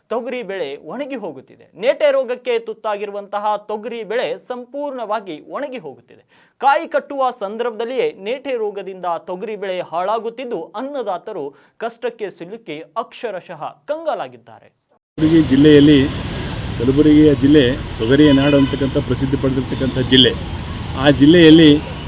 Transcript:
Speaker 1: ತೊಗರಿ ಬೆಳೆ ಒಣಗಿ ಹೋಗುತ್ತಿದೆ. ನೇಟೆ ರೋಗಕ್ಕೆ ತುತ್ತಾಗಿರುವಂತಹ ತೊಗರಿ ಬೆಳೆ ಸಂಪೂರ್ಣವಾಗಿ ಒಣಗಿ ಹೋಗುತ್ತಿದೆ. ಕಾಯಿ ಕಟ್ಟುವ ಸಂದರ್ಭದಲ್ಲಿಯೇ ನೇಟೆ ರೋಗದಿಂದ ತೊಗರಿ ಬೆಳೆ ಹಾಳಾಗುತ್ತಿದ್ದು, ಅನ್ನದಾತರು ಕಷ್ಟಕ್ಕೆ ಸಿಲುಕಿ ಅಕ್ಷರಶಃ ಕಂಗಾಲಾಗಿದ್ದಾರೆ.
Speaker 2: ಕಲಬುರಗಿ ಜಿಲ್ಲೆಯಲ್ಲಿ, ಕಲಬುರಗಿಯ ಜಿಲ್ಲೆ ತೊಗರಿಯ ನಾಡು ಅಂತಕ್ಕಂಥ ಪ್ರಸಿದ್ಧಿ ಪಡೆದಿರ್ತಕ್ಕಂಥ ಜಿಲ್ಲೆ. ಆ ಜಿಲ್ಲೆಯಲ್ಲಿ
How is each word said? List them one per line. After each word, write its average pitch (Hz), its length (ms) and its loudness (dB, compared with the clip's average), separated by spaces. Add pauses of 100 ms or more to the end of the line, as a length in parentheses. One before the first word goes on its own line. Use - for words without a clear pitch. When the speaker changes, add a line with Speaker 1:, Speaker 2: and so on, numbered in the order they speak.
Speaker 1:
ತೊಗರಿ 240 340 -6
ಬೆಳೆ 175 340 -8
ಒಣಗಿ 262 400 -12
ಹೋಗುತ್ತಿದೆ. 131 580 -16
ನೇಟೆ 285 380 0
ರೋಗಕ್ಕೆ 247 460 -4
ತುತ್ತಾಗಿರುವಂತಹ 208 1000 -6
ತೊಗರಿ 214 480 -10
ಬೆಳೆ 185 340 -4
ಸಂಪೂರ್ಣವಾಗಿ 240 1000 -10 (100)
ಒಣಗಿ 254 280 -10
ಹೋಗುತ್ತಿದೆ. - 800 -20
ಕಾಯಿ 311 300 0
ಕಟ್ಟುವ 277 420 -4
ಸಂದರ್ಭದಲ್ಲಿಯೇ 226 840 -6
ನೇಟೆ 254 440 -8
ರೋಗದಿಂದ 196 480 -8 (140)
ತೊಗರಿ 190 380 -10
ಬೆಳೆ 185 240 -8
ಹಾಳಾಗುತ್ತಿದ್ದು, 214 840 -6
ಅನ್ನದಾತರು 202 920 -10 (220)
ಕಷ್ಟಕ್ಕೆ 226 540 -10
ಸಿಲುಕಿ 180 480 -14 (180)
ಅಕ್ಷರಶಃ 190 680 -10 (200)
ಕಂಗಾಲಾಗಿದ್ದಾರೆ. 151 840 -10
Speaker 2:
ಕಲಬುರಗಿ - 760 0
ಜಿಲ್ಲೆಯಲ್ಲಿ, 143 640 6 (720)
ಕಲಬುರಗಿಯ 147 560 4
ಜಿಲ್ಲೆ 135 420 4
ತೊಗರಿಯ 135 560 2
ನಾಡು 143 240 4
ಅಂತಕ್ಕಂಥ 131 400 0 (100)
ಪ್ರಸಿದ್ಧಿ 135 300 -2
ಪಡೆದಿರ್ತಕ್ಕಂಥ 131 640 -2
ಜಿಲ್ಲೆ. 131 340 4 (680)
ಆ 139 120 4
ಜಿಲ್ಲೆಯಲ್ಲಿ 156 600 8 (360)